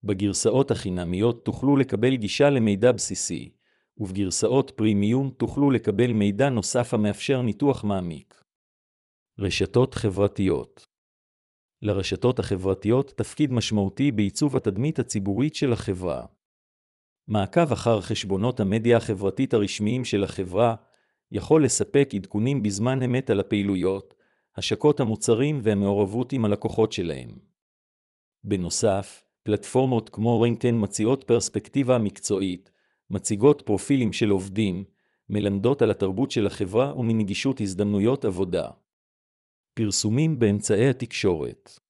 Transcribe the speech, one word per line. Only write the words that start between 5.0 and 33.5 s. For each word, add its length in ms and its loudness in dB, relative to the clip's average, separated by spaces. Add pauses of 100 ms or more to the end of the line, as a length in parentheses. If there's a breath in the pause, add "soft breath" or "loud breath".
תוכלו 400 0
לקבל 420 2
מידע 360 2
נוסף 460 -2
המאפשר 480 0
ניתוח 420 0
מעמיק. 600 -6 (960)
רשתות 560 0
חברתיות. 920 -2 (960)
לרשתות 560 0
החברתיות 760 0
תפקיד 360 -2
משמעותי 600 0
בעיצוב 440 0
התדמית 420 -2
הציבורית 560 -2
של 180 0
החברה. 540 -4 (1000)
מעקב 440 0
אחר 280 2
חשבונות 600 -4
המדיה 360 2
החברתית 580 -2
הרשמיים 500 -2
של 200 0
החברה 500 -2 (580)
יכול 320 4
לספק 500 2
עדכונים 480 -2
בזמן 400 -2
אמת 280 -2
על 100 2
הפעילויות, 720 -2 (420)
השקות 440 2
המוצרים 600 0
והמעורבות 720 0
עם 120 0
הלקוחות 480 0
שלהם. 380 -6 (1120)
בנוסף, 800 -2 (180)
פלטפורמות 680 0
כמו 320 0
רינקדאין 420 2
מציעות 420 0
פרספקטיבה 720 0
מקצועית, 720 -4 (400)
מציגות 520 2